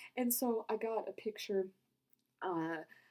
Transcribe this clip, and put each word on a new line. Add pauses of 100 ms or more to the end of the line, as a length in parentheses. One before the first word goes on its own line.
(160)
And
so
I
got
a
picture, (720)
uh, (340)